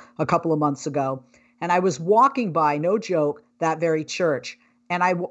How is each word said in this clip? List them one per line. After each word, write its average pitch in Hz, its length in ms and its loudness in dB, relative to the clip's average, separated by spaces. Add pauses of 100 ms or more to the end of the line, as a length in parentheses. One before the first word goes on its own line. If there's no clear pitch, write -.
(200)
a 156 60 -2
couple 165 280 0
of 156 60 0
months 147 280 -2
ago. 135 340 -4 (380)
And 170 140 -4
I 180 60 2
was 185 200 0
walking 220 540 2
by, 151 240 2
no 175 200 0
joke, 151 460 -2 (160)
that 160 220 -2
very 160 240 0
church. 156 520 -2 (320)
And 175 140 0
I, 180 60 4
w-, 180 220 -2